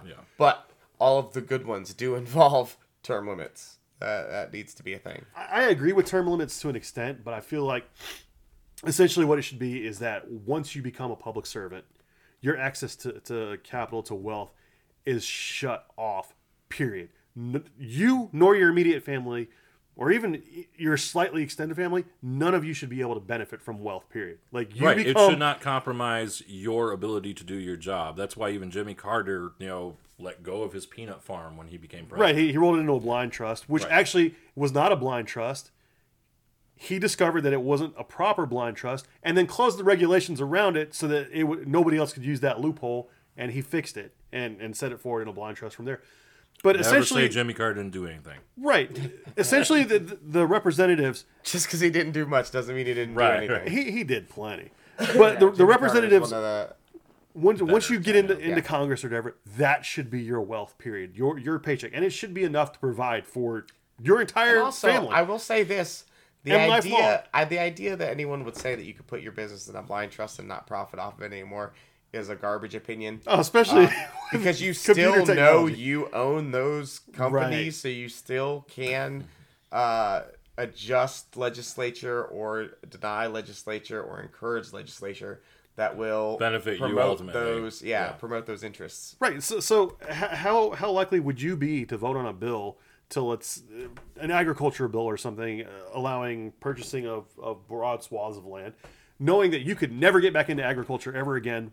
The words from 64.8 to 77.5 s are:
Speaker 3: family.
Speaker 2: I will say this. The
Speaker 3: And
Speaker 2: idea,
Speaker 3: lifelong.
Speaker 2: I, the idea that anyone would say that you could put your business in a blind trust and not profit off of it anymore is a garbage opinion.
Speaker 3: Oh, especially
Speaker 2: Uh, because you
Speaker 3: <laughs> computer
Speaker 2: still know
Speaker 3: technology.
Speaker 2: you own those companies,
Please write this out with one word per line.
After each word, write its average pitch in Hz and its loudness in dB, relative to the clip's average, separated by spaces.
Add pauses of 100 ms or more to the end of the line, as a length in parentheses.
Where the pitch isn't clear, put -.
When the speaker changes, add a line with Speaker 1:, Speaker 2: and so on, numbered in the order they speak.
Speaker 3:
family. 226 4
Speaker 2:
I 165 4
will 202 -4
say 220 2
this. 180 -4 (380)
The 139 0
Speaker 3:
And 208 8
Speaker 2:
idea, 202 4
Speaker 3:
lifelong. 220 4 (140)
Speaker 2:
I, 151 4
the 170 -2
idea 175 -2
that 165 -2
anyone 143 -4
would 113 -12
say 127 -4
that 110 -8
you 92 -14
could - -20
put 120 -10
your 107 -12
business 104 -12
in 101 -14
a 101 -10
blind 101 -6
trust - -12
and 101 -14
not - -12
profit 98 -10
off 104 -10
of - -16
it 104 -10
anymore 101 -10 (380)
is 107 -8
a 104 -8
garbage 104 -6
opinion. 110 -10
Speaker 3:
Oh, 190 4
especially 226 8
Speaker 2:
Uh, - 6 (420)
because 185 2
you 185 0
Speaker 3:
<laughs> - -8
computer 185 8 (120)
Speaker 2:
still - 0
know - -
Speaker 3:
technology. 156 8
Speaker 2:
you 143 -2
own 139 0
those 139 -2 (140)
companies, 131 0